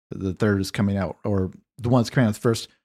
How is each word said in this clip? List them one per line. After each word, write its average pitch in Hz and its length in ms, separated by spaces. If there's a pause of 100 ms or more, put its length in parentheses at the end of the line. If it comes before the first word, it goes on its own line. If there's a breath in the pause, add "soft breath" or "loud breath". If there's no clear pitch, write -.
(100)
The 95 220
third 101 300
is 95 80
coming 101 260
out, 92 260
or 95 280 (260)
the 117 140
one 127 100
that's 113 80
coming 127 200
out 104 100
first. 117 300 (160)